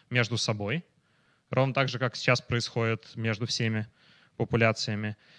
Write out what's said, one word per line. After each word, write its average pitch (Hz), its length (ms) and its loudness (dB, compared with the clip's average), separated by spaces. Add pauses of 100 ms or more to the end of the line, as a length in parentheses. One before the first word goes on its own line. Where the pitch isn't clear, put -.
(100)
между 120 260 2
собой. 107 480 -2 (640)
Ровно 131 240 0
так 135 140 2
же, 120 100 -6
как 123 180 -2
сейчас 123 240 4
происходит 113 760 -4
между 113 320 -4
всеми 110 400 -2 (500)
популяциями. 110 800 0 (220)